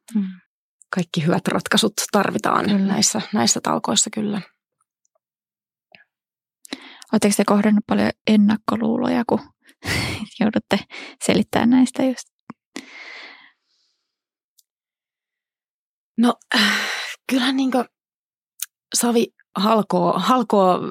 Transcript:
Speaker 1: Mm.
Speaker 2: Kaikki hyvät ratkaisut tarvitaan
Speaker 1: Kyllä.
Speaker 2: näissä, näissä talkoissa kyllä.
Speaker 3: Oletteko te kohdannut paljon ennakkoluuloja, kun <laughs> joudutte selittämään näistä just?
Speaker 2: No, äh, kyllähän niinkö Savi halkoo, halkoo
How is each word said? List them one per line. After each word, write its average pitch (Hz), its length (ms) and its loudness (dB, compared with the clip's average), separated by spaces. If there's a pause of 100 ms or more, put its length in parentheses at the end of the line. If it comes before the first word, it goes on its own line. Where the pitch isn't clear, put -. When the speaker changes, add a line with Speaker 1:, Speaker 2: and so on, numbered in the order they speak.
(160)
Speaker 1:
Mm. 202 80 0 (720)
Speaker 2:
Kaikki 175 300 -2
hyvät 175 220 0
ratkaisut - 460 0 (180)
tarvitaan - 540 0
Speaker 1:
Kyllä. 208 140 0 (140)
Speaker 2:
näissä, 214 280 0 (120)
näissä 226 300 0
talkoissa - 500 0
kyllä. 208 280 -4 (2750)
Speaker 3:
Oletteko 208 240 2
te 202 80 4
kohdannut 208 420 4
paljon 208 240 0 (160)
ennakkoluuloja, 220 1000 2
kun 220 100 0 (420)
<laughs> - 580 -6
joudutte 214 400 0 (460)
selittämään 208 440 2
näistä 254 340 2
just? 262 240 -4 (4000)
Speaker 2:
No, 233 180 2 (200)
äh, 208 160 2 (580)
kyllähän 262 280 0
niinkö 254 280 0 (1080)
Savi 240 320 2 (280)
halkoo, 190 600 2
halkoo 196 640 2 (120)